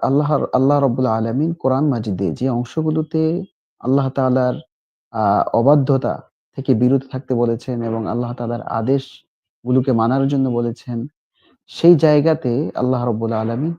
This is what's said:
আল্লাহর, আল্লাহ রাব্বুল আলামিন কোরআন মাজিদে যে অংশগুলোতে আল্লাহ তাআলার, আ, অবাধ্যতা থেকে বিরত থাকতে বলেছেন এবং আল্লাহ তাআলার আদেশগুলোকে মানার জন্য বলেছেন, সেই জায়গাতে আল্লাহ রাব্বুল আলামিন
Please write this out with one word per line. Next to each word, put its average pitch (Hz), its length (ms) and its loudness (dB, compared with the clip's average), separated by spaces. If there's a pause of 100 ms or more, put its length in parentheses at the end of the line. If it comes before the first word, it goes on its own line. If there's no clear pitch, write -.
আল্লাহর, 139 520 0
আল্লাহ 135 260 2
রাব্বুল 127 260 0
আলামিন 117 480 0
কোরআন 135 340 0
মাজিদে 98 440 -2
যে 127 180 -2
অংশগুলোতে 160 960 -2 (360)
আল্লাহ 135 300 0
তাআলার, 127 440 0 (580)
আ, 104 320 0 (100)
অবাধ্যতা 131 680 2 (340)
থেকে 135 180 0
বিরত 123 280 2 (100)
থাকতে 131 220 -6
বলেছেন 117 500 -2
এবং 113 240 -4
আল্লাহ 120 260 -4
তাআলার 117 280 -6
আদেশগুলোকে - 1300 -2
মানার 123 360 2
জন্য 135 220 0
বলেছেন, 120 580 -4 (600)
সেই 170 280 4
জায়গাতে 151 800 2
আল্লাহ 123 300 -2
রাব্বুল 113 280 -2
আলামিন 117 460 -2